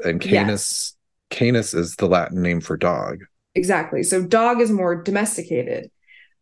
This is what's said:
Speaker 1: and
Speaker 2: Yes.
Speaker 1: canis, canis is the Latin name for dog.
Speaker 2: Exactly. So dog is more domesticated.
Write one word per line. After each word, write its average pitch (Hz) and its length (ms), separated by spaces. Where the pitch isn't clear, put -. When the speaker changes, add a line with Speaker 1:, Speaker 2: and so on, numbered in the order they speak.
Speaker 1:
and 85 220
Speaker 2:
Yes. 95 80
Speaker 1:
canis, 101 640
canis 120 460
is 85 220
the 101 100
Latin 90 340
name 85 220
for 80 160
dog. 87 460
Speaker 2:
Exactly. 180 480
So 185 200
dog 226 400
is 220 80
more 180 320
domesticated. 170 880